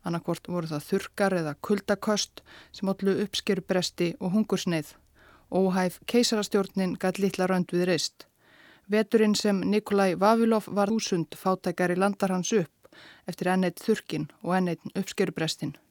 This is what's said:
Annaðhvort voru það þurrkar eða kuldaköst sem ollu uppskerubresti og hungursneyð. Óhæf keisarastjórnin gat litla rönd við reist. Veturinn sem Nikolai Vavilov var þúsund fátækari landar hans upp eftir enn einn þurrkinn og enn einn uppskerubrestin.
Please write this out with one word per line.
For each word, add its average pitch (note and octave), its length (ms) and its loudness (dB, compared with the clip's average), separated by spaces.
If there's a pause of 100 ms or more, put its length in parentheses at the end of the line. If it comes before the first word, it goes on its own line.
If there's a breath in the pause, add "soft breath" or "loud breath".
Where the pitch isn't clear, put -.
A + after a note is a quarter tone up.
Annaðhvort E3+ 400 -4
voru F3 240 -6
það D3 220 -6
þurrkar G3 480 0
eða D3+ 180 -6
kuldaköst - 840 -2 (260 loud breath)
sem G3 240 -4
ollu F#3+ 300 0
uppskerubresti F3+ 960 -2
og F#3 160 -2
hungursneyð. F3+ 580 -2 (560 soft breath)
Óhæf F#3 500 0 (100)
keisarastjórnin G3+ 880 0
gat F#3 240 -2
litla F#3 240 0
rönd F3+ 240 0
við F3 160 0
reist. - 400 -2 (640 soft breath)
Veturinn G#3+ 440 4
sem G3+ 280 2
Nikolai G3 560 2
Vavilov A3+ 480 4
var G3+ 240 0
þúsund G3 480 -2
fátækari F3+ 560 0
landar F#3+ 400 0
hans F#3 180 -2
upp - 460 -2 (280 loud breath)
eftir F3+ 260 -4
enn F#3 120 2
einn F3 140 -2
þurrkinn D#3 480 -2 (160)
og F3 140 0
enn F3+ 160 0
einn - 260 -10
uppskerubrestin. F3+ 760 -4 (140)